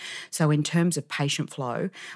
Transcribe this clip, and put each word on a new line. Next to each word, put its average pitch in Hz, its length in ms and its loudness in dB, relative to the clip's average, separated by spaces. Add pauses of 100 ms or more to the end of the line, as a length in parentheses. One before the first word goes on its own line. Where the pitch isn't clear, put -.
(300)
So 156 220 4
in 151 100 6
terms 170 340 2
of 143 120 -4
patient 139 420 -2
flow, 127 400 -4 (260)